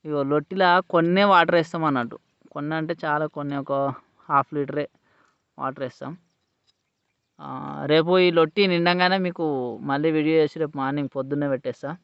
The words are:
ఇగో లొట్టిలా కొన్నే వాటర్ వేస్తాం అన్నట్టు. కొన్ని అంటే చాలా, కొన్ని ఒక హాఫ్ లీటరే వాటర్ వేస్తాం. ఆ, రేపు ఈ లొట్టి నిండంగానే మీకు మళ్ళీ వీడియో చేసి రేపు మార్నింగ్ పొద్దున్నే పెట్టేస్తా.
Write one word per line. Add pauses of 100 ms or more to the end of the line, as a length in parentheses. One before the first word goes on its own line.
ఇగో
లొట్టిలా
కొన్నే
వాటర్
వేస్తాం
అన్నట్టు. (340)
కొన్ని
అంటే (100)
చాలా,
కొన్ని
ఒక (560)
హాఫ్
లీటరే (720)
వాటర్
వేస్తాం. (1300)
ఆ, (380)
రేపు
ఈ
లొట్టి
నిండంగానే
మీకు (380)
మళ్ళీ
వీడియో
చేసి
రేపు
మార్నింగ్
పొద్దున్నే
పెట్టేస్తా. (120)